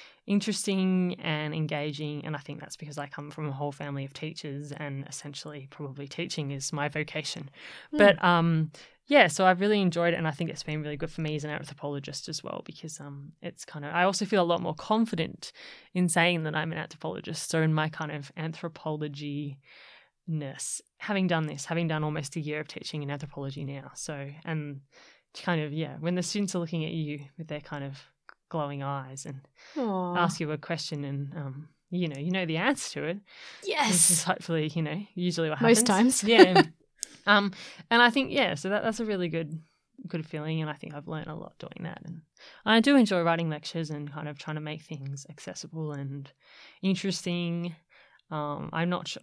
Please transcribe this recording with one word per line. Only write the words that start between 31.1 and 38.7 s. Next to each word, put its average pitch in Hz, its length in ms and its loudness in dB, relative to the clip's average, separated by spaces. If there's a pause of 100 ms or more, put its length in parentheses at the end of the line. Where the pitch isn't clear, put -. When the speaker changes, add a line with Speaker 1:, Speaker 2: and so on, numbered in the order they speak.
Speaker 1:
um, 139 320 -8 (220)
you 175 180 0
know, 139 100 -6
you 156 120 -2
know 185 160 0
the 160 100 0
answer 202 440 -2
to 143 60 -4
it. 180 120 -4 (440)
Speaker 2:
Yes. 302 260 0
Speaker 1:
Which 175 220 6
is 165 140 2
hopefully, 165 500 0
you 165 80 0
know, 156 200 -4 (120)
usually 175 360 0
what 147 100 -2
Speaker 2:
Most 226 260 8
Speaker 1:
happens. 226 340 6
Speaker 2:
times. - 40 -2
Speaker 1:
Yeah. 226 420 10
Speaker 2:
<laughs> - 60 -16 (540)
Speaker 1:
Um, 202 260 6 (380)
and 233 100 8
I 240 80 10
think, 262 240 2
yeah, 240 220 2
so - 160 -4